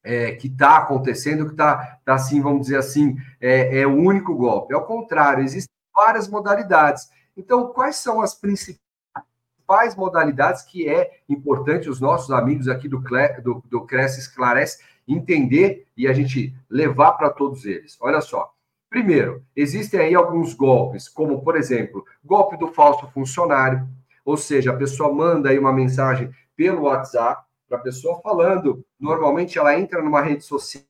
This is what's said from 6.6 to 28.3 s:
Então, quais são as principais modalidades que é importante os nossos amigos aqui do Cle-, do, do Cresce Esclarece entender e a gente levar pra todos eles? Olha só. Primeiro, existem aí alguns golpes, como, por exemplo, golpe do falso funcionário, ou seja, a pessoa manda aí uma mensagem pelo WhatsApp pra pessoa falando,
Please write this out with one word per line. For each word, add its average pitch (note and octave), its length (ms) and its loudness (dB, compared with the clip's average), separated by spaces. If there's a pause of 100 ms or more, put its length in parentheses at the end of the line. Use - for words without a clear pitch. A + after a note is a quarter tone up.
Então, A#3+ 380 0
quais C#4+ 240 -2
são A3 240 -2
as - 120 -4
principais G3+ 460 -6 (1160)
modalidades E3 680 0
que E3+ 240 -8
é - 400 -2
importante C#3+ 600 -2
os B2 100 -8
nossos C3+ 320 -2
amigos C3 380 0
aqui C3 180 -6
do C3 160 -6
Cle-, C3 380 -2
do, B2 280 -4
do A#2 160 -4
Cresce C3 360 -4
Esclarece B2+ 600 -2 (240)
entender D#3+ 800 0 (120)
e B2+ 100 -2
a C3+ 60 2
gente C3 420 -2 (140)
levar C#3+ 420 4
pra D3+ 180 0
todos C3+ 360 -6
eles? F#2 340 -10
Olha C#3+ 220 0
só. - 320 -8 (360)
Primeiro, F#3 540 0 (100)
existem F3+ 460 -4
aí F3+ 160 2
alguns E3+ 380 2
golpes, C3 560 2
como, C#3+ 340 -4
por D#3+ 140 0
exemplo, A2+ 480 -4 (180)
golpe E3+ 340 2
do E3 120 -6
falso C#3+ 380 4
funcionário, C3 760 0 (380)
ou D3 140 -2
seja, C3 340 0
a B2+ 60 -4
pessoa C#3 360 -2
manda D#3 360 2
aí C#3 100 4
uma C3+ 140 2
mensagem C3 580 0 (240)
pelo E3 280 0
WhatsApp B2 600 -2 (240)
pra A#2+ 100 -6
pessoa B2+ 420 -6
falando, F3 640 0 (160)